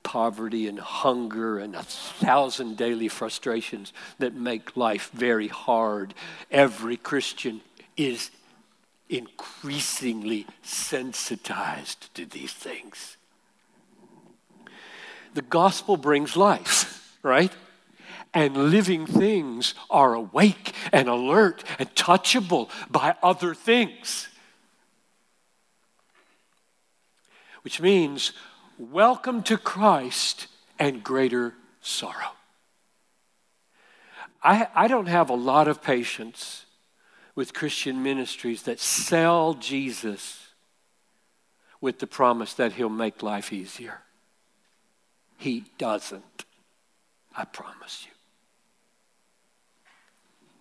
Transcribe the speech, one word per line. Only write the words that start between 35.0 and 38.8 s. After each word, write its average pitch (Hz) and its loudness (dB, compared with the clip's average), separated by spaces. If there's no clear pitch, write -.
have 175 4
a 127 0
lot 131 4
of 143 -2
patience - -6
with 131 -6
Christian 135 -4
ministries 127 -4
that 120 -6